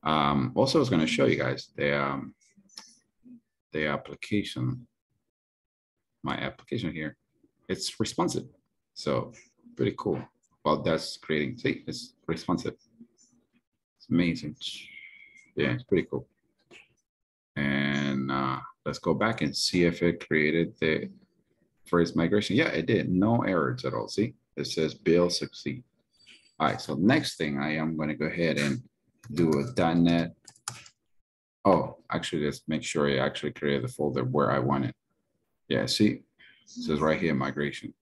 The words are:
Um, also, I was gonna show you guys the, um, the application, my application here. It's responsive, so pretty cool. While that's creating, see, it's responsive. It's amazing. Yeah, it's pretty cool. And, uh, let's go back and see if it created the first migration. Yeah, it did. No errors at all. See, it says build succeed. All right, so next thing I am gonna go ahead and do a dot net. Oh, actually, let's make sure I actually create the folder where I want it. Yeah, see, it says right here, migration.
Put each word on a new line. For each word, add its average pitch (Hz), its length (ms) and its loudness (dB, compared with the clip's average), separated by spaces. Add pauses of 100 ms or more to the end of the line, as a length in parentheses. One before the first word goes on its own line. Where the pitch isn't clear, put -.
Um, 71 520 2
also, 135 240 4
I - 20 6
was 127 100 2
gonna 80 160 4
show - 180 2
you 98 120 4
guys 65 400 -4
the, 71 220 0
um, 69 360 -4 (1400)
the 78 140 -2
application, 69 1000 -4 (1400)
my - 140 -4
application - 560 -6
here. 78 240 -8 (520)
It's - 300 -6
responsive, - 460 -2 (480)
so - 400 -4 (440)
pretty - 200 0
cool. 73 260 -2 (400)
While 73 200 0
that's 80 340 -2
creating, 73 400 -2
see, - 300 -4
it's - 260 -12 (140)
responsive. - 480 -4 (1200)
It's - 140 -20
amazing. 85 460 0 (1000)
Yeah, 71 140 2
it's 62 140 -4
pretty 90 260 2
cool. 67 180 -6 (1300)
And, 69 760 0
uh, 67 300 -2 (240)
let's 73 140 -4
go 82 160 0
back 113 260 0
and 71 160 -2
see - 280 2
if 85 180 2
it 85 240 0
created 78 520 2
the 80 300 0 (800)
first 85 280 4
migration. 95 420 2
Yeah, 160 120 4
it - 160 0
did. 113 240 2
No 104 340 4
errors 67 440 0
at 64 80 -2
all. 57 140 -4
See, 113 260 -2 (220)
it 71 100 -6
says 80 280 -2
build 87 380 4
succeed. 71 500 -6 (800)
All 76 80 4
right, - 120 -2
so - 140 -6
next 123 420 2
thing 73 220 -2
I 76 180 -2
am 78 200 -2
gonna 76 180 -4
go 76 120 -4
ahead 78 320 0
and 69 240 -2 (500)
do 82 180 2 (100)
a 69 140 -4
dot 82 220 2
net. 85 380 4 (1300)
Oh, 85 340 4 (120)
actually, 82 340 -2
let's 73 240 -4
make 78 140 -2
sure 73 260 0
I 69 100 2
actually 69 340 -2
create 71 300 0
the 64 60 -4
folder 67 360 -2
where 69 260 2
I 67 80 2
want 67 260 0
it. 62 100 -4 (760)
Yeah, - 180 2
see, 107 220 4
it - 140 -2 (440)
says - 340 -2
right 78 200 4
here, 82 140 2
migration. 69 680 -4